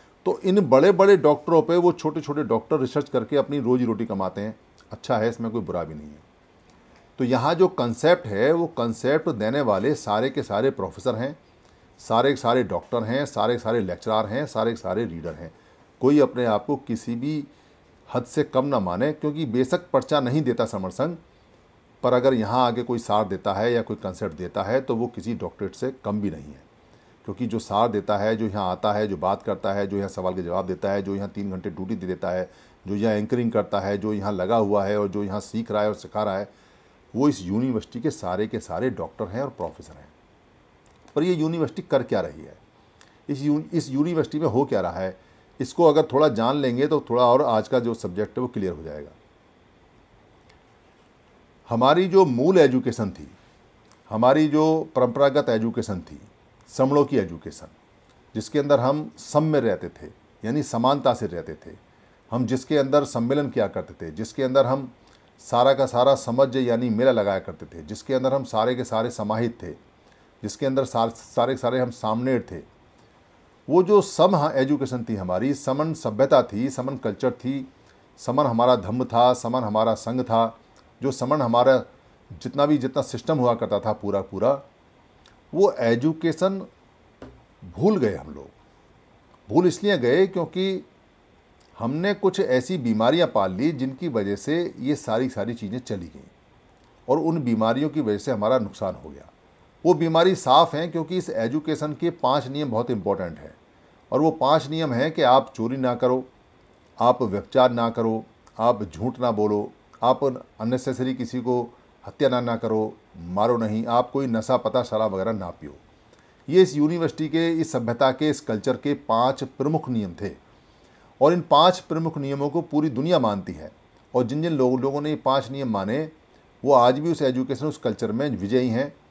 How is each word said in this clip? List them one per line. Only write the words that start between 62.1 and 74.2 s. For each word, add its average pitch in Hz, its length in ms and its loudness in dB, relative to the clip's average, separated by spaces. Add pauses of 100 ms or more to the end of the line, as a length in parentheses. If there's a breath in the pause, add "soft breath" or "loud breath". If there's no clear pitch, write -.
हम 123 140 -2
जिसके 131 320 0
अंदर 139 260 4
सम्मेलन 131 460 -2
किया 110 180 0
करते - 280 -10
थे, 82 160 -12
जिसके 110 320 -6
अंदर 131 220 4
हम 131 240 -2 (560 soft breath)
सारा 127 280 4
का 135 120 2
सारा 127 300 4
समझ 127 400 0
यानी 120 340 0
मेला 120 220 4
लगाया 101 280 2
करते 82 260 -12
थे, 82 180 -16
जिसके 107 300 -8
अंदर 131 200 0
हम 135 100 -2
सारे 117 320 0
के 123 80 -4
सारे 120 280 -2
समाहित 113 520 -4
थे, 85 80 -10 (720 soft breath)
जिसके - 220 -6
अंदर 135 200 0
सार-, 117 260 0
सारे 127 420 -2
के 131 40 -4
सारे 127 220 -2
हम 120 120 -2
सामनेर 117 600 -2
थे, 82 100 -12 (1080 soft breath)
वो 175 160 4
जो 196 180 6
सम 185 340 2